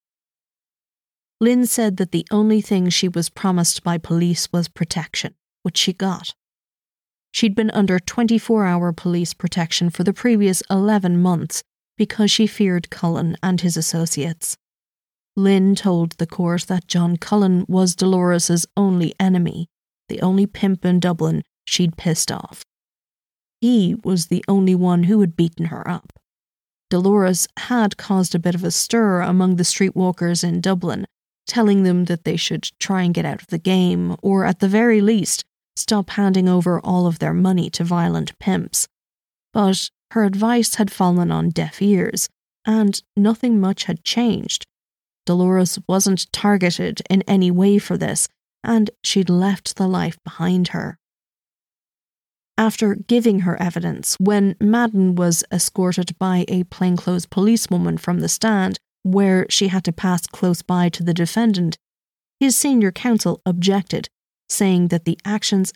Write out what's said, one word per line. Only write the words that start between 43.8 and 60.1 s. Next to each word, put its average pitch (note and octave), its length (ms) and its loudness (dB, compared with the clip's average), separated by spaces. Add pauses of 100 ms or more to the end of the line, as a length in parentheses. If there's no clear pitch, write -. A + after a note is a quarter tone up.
had E3+ 200 -6
changed. - 600 -2 (580)
Dolores F3+ 540 2 (100)
wasn't F#3+ 440 0
targeted F3+ 760 0
in F#3+ 140 4
any F#3 280 2
way G3 280 4
for - 180 -2
this, - 320 -4 (340)
and A3 280 2 (120)
she'd F#3 280 0
left F#3 460 0
the F#3+ 120 0
life F3 340 -2
behind F3+ 460 -2
her. E3 300 -8 (1600)
After G#3+ 360 0
giving A3 460 2
her F3 200 -2
evidence, E3+ 600 -4
when G3 400 2
Madden G#3 540 2
was F3 360 0
escorted F3+ 680 -2
by F#3 300 0
a F3+ 160 -2
plainclothes F3+ 600 -2
policewoman F#3 720 0
from F3 240 -4
the E3 80 -4
stand, F#3+ 500 -2 (240)
where F#3+ 460 2
she G3 200 0
had F3+ 160 -2
to E3+ 80 -2
pass F3+ 340 -2